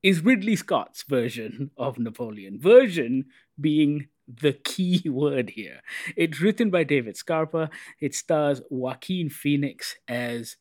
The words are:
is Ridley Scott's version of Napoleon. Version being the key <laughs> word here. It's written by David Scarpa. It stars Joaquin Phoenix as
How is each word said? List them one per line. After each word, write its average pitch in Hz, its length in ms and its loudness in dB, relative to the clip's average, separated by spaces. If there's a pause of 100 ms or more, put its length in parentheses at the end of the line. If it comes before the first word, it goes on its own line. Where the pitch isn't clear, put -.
is 185 180 4
Ridley 214 340 2
Scott's - 500 -4
version 117 720 -4
of 123 200 -6
Napoleon. 107 600 -8
Version 160 720 6 (280)
being 147 500 2 (180)
the 135 260 0
key 180 500 0
<laughs> 165 60 -4
word 135 400 0
here. 92 320 -14 (360)
It's 160 260 0
written 214 260 2
by 175 160 2
David 131 320 0
Scarpa. 160 540 -2 (280)
It 143 160 -4
stars 147 540 0
Joaquin 135 600 -6
Phoenix 143 680 -2 (100)
as 120 540 -6